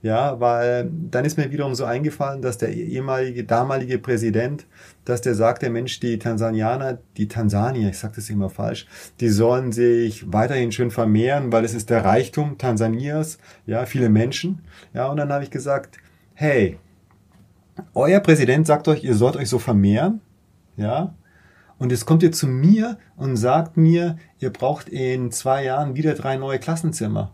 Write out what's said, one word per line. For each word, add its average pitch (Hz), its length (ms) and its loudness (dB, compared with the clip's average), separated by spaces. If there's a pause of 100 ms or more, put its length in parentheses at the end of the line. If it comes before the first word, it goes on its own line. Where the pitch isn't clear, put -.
Ja, 120 400 -2
weil 120 480 0 (200)
dann 160 140 -2
ist 151 140 -2
mir 139 160 -2
wiederum 139 200 -4
so 120 120 -4
eingefallen, 139 560 -4
dass 127 160 -4
der 110 160 -4
ehemalige, 127 720 -4
damalige 127 520 -2
Präsident, 117 680 -2 (380)
dass 120 160 -2
der 123 140 0
sagte, 117 340 0
Mensch, 120 320 -6
die 117 180 -2
Tansanianer, 113 800 -2 (180)
die 104 140 -4
Tansanier, 110 600 0
ich - 100 -8
sag 110 160 -10
das 107 140 -14
immer 98 200 -2
falsch, - 380 -8 (340)
die 117 80 2
sollen 120 420 2
sich 117 640 0
weiterhin 117 400 0
schön 120 180 -2
vermehren, 120 600 0
weil 113 100 4
es 113 100 -4
ist 113 160 -8
der 117 140 2
Reichtum 131 540 0
Tansanias, 127 800 -2 (280)
ja, 110 200 -2
viele 123 240 0
Menschen. 127 540 0 (300)
Ja, 123 140 -4
und 143 80 -4
dann 143 160 -2
habe 143 140 -2
ich - 60 -18
gesagt, 139 460 -6 (360)
hey, 123 440 2 (1160)
euer 156 260 4
Präsident 151 480 6
sagt 147 200 4
euch, 151 160 2
ihr 123 120 4
sollt 123 220 4
euch 127 120 -4
so 120 100 0
vermehren, 113 600 2 (560)
ja, 135 380 -2 (680)
und 123 120 0
jetzt 120 160 -2
kommt 160 160 6
ihr 160 80 4
zu 151 160 -2
mir 202 500 2 (200)
und 135 200 -2
sagt 139 400 2
mir, 165 400 4 (220)
ihr 131 120 -4
braucht - 380 -4
in 127 420 -4
zwei 135 320 -2
Jahren 135 320 -2
wieder 151 200 0
drei 135 200 -4
neue 135 220 -4
Klassenzimmer. 127 760 -4